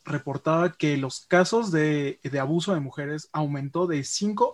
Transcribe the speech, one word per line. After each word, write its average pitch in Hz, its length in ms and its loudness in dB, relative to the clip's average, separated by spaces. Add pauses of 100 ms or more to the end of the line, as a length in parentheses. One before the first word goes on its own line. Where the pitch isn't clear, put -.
reportaba 160 720 0
que 147 220 2
los 135 220 -4
casos 196 500 2
de, 151 520 2
de 139 180 -4
abuso 165 340 0
de 156 60 0
mujeres 143 520 -8
aumentó 143 540 -2
de 147 180 -2
cinco 214 500 0